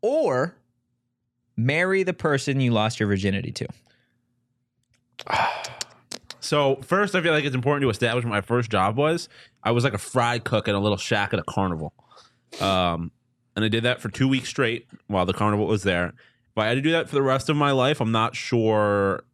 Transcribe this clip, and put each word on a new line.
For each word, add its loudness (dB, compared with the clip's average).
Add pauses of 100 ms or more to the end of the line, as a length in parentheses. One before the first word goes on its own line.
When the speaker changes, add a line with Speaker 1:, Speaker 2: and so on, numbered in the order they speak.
Speaker 1:
or 0 (1000)
marry 2
the -2
person 0
you 2
lost 0
your 0
virginity -2
to? -8 (1600)
Speaker 2:
<sighs> -2 (1000)
So 0
first, 0
I 2
feel 2
like 2
it's -4
important 0
to 4
establish 0
what -4
my 0
first -2
job 2
was. 0 (320)
I 0
was, 2
like, 0
a -2
fry 0
cook -2
at 2
a 2
little 0
shack -2
at 0
a -4
carnival. -4 (680)
Um, 0 (440)
and 0
I 2
did 0
that 0
for -6
two 0
weeks 0
straight -2 (200)
while 2
the 0
carnival 0
was 0
there. 0
If -14
I 0
had 0
to -2
do 0
that -2
for -12
the 2
rest 0
of 2
my 2
life, 2
I'm 0
not 0
sure 2